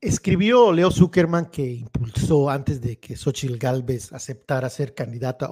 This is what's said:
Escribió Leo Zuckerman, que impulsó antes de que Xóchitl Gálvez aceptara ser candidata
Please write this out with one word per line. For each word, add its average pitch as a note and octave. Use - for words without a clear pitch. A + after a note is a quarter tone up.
Escribió G#3
Leo F3
Zuckerman, E3+
que -
impulsó B2
antes C#3
de A#2
que -
Xóchitl B2+
Gálvez B2+
aceptara C3
ser C3+
candidata B2